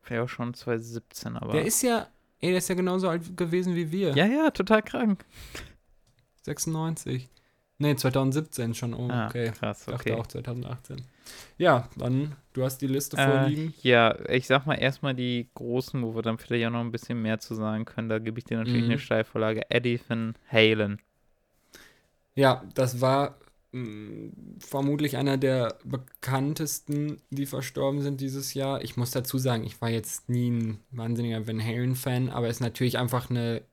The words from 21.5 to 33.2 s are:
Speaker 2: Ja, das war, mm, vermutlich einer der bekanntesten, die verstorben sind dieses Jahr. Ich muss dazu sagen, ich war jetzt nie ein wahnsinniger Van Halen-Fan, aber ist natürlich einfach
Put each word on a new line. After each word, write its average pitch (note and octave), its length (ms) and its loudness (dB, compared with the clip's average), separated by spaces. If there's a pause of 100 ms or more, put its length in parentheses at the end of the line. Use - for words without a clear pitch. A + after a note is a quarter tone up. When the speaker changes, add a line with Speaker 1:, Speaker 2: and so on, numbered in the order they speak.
Speaker 2:
Ja, C3+ 280 4 (100)
das B2 280 0
war, C3+ 340 2 (360)
mm, G#2+ 580 -10 (300)
vermutlich C#3+ 580 0
einer C#3 200 2
der C3 480 2
bekanntesten, D3 1400 -4
die C#3 160 -4
verstorben C#3 560 -2
sind C#3 200 -2
dieses C3+ 320 -6
Jahr. C3+ 300 -2
Ich - 140 -6
muss B2 140 0
dazu C3 260 -2
sagen, B2 260 2
ich - 180 -10
war A#2 80 0
jetzt - 400 -4
nie B2 220 2
ein A2+ 280 -2 (120)
wahnsinniger A#2 560 -2
Van A2 160 -2
Halen-Fan, B2 680 0
aber A#2+ 200 0
ist A#2 120 -4
natürlich A#2+ 360 0
einfach B2 320 0